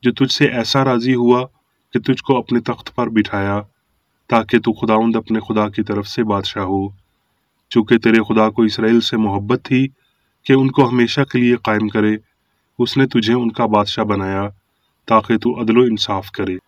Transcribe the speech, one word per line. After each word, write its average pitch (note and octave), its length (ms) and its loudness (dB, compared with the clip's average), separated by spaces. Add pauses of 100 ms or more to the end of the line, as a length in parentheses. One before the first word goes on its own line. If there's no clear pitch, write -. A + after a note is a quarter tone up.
جو B2 100 2
تجھ C3+ 200 0
سے - 120 0
ایسا B2 400 0
راضی B2+ 300 0
ہوا B2 320 2 (460)
کہ B2 80 -2
تجھ C3 220 -2
کو C3 160 2
اپنے A#2+ 220 -2
تخت - 340 -10
پر A#2+ 140 -4
بٹھایا، G2+ 540 -2 (680)
تاکہ A#2 300 2
تو A#2 140 0
خداوند A2 440 0
اپنے A2 240 -2
خدا G#2+ 280 -2
کی G#2 140 -6
طرف G2+ 260 -4
سے B2 160 -4
بادشاہ G2+ 380 -4
ہو۔ G2 260 -4 (800)
چونکہ A#2 300 2
تیرے A2+ 360 2
خدا A2 160 2
کو G#2+ 120 -2
اسرائیل A2+ 380 2
سے A#2 160 -4
محبت G2+ 480 -2
تھی C3+ 240 0 (560)
کہ - 80 2
ان C3+ 180 4
کو C3 180 4
ہمیشہ A#2+ 320 0 (120)
کے C3+ 60 0
لیے A#2+ 180 2
قائم G#2+ 320 -2
کرے، G#2+ 280 0 (640)
اس B2 180 -2
نے C3+ 100 4
تجھے A#2 280 0
ان A#2+ 180 0
کا A#2+ 140 0
بادشاہ G#2+ 380 0
بنایا، G2 440 -4 (580)
تاکہ A2 320 2
تو A#2+ 240 -4
عدل A2+ 140 2
و B2 40 6
انصاف G#2 500 -2
کرے۔ F#2 260 -6 (120)